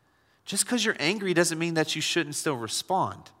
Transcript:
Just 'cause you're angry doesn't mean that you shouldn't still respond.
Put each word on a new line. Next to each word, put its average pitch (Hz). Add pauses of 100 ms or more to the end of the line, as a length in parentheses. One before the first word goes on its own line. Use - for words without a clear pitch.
(460)
Just -
'cause 233
you're 214
angry 190
doesn't 160
mean 170
that 156
you 156
shouldn't 147
still 139
respond. 117